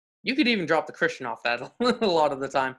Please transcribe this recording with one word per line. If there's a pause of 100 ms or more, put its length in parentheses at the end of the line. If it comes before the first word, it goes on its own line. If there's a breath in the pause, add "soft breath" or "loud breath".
(220)
You
could
even
drop
the
Christian
off
that
<laughs>
a
lot
of
the
time.